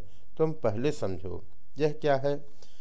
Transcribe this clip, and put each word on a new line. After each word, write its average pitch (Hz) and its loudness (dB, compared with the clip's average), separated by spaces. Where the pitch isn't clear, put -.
'तुम 160 2
पहले 120 2
समझो, 95 0
यह 151 2
क्या 147 2
है?'" 143 0